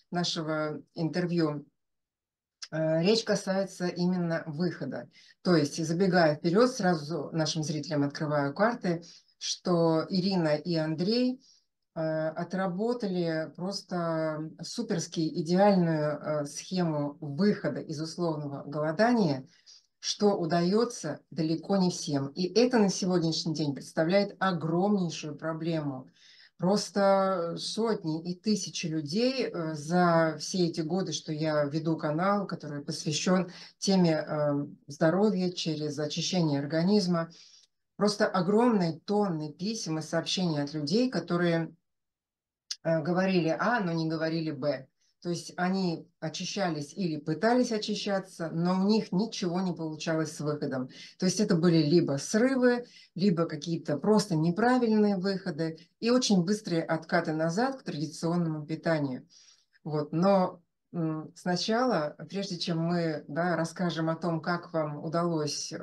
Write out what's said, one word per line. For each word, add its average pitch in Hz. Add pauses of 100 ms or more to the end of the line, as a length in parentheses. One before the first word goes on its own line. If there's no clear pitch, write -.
(120)
нашего 156 (120)
интервью. 165 (1080)
Э, 160
речь 220
касается 190
именно 175
выхода. 147 (320)
То -
есть, 156
забегая 170
вперед, 196
сразу 165
нашим 156
зрителям 147
открываю 143
карты, 196 (360)
что 165
Ирина 180
и 165
Андрей, 190 (560)
э, 165 (280)
отработали 180
просто 160 (120)
суперски - (220)
идеальную, 156
э, 143
схему 151
выхода 147
из 151
условного 147
голодания, 156 (540)
что 202
удается 175 (100)
далеко 160
не 180
всем. 139
И 180
это 247
на 196
сегодняшний 170
день 147
представляет 180
огромнейшую 170
проблему. 156 (500)
Просто 190
сотни 165 (100)
и -
тысячи 196
людей, 202
э, 160
за 165
все 175
эти 170
годы, 165
что -
я 151
веду 156
канал, 185
который 147
посвящен 180 (280)
теме, 185 (140)
э, 151 (360)
здоровья 180
через 147
очищение 151
организма, 170 (680)
просто 208
огромной 190
тонны 170
писем 175
и -
сообщений 160
от 143
людей, 180
которые, 170 (1080)
э, 160
говорили 175
А, 220
но 175
не 160
говорили 160
Б. 143 (340)
То 175
есть -
они 180 (120)
очищались 160
или 160
пытались 226
очищаться, 196
но 170
у 190
них 214
ничего 185
не 180
получалось 160
с -
выходом. 143 (300)
То 185
есть 185
это 202
были 165
либо 147
срывы, 247 (300)
либо 170
какие-то 156
просто 196
неправильные 214
выходы 170 (220)
и 226
очень 220
быстрые 175
откаты 165
назад 180
к -
традиционному 160
питанию. 151 (580)
Вот. 151
Но, 180 (320)
м, 156
сначала, 185 (140)
прежде 185
чем 165
мы, 165
да, 165
расскажем 160
о 160
том, 165
как 175
вам 151
удалось, 165
э, -